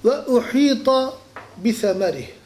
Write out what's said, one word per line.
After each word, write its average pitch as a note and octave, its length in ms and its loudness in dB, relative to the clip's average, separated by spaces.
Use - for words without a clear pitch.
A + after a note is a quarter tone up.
Ve C#4+ 220 0
uhita C4 840 2
bi G#3+ 160 0
semerih. F#3 540 -2